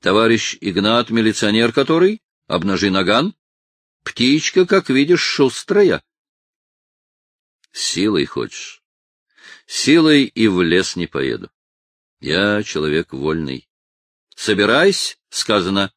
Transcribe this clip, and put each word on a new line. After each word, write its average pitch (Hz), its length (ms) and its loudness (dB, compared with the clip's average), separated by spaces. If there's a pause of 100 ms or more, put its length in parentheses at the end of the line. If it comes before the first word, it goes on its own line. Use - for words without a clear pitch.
«Товарищ 113 600 0
Игнат, 104 480 -2
милиционер 113 640 0
который? 170 480 2 (260)
Обнажи 92 420 -2
наган. 101 460 0 (680)
Птичка, 151 640 0
как 185 240 0
видишь, 147 320 2
шустрая». 151 800 0 (1700)
«Силой 92 540 -2
хочешь?» - 580 -12 (840)
«Силой 151 580 4
и 113 240 0
в 90 140 2
лес 87 340 2
не 87 120 -6
поеду. 60 440 -6 (680)
Я 101 440 -2
человек 78 500 -4
вольный». 71 560 -6 (680)
«Собирайся», 113 840 0 (120)
сказано. 98 680 -2